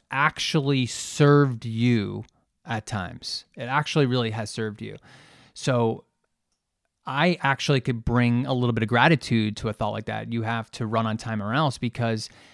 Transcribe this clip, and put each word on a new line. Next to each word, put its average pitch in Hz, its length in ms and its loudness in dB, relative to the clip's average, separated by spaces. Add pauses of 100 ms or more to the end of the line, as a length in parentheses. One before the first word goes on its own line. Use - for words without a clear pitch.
(100)
actually 139 760 0
served 143 800 4
you 113 600 0 (400)
at 110 200 -6
times. - 600 -8 (120)
It 123 80 -10
actually 143 420 0
really 123 240 0
has 110 200 -6
served 107 320 -6
you. 104 140 -12 (580)
So 120 500 0 (1000)
I 151 360 2
actually 135 380 2
could 120 240 -4
bring 120 400 4
a 135 80 -2
little 123 200 2
bit 113 100 2
of 107 60 -2
gratitude 117 680 2
to 113 100 -4
a 104 40 -4
thought 104 180 -4
like 107 160 -8
that. 110 260 -8
You 113 100 -4
have 113 300 -4
to 117 140 -6
run 113 200 0
on 110 100 -2
time 110 240 -4
or 104 140 -4
else, 147 240 0
because 117 500 -2 (260)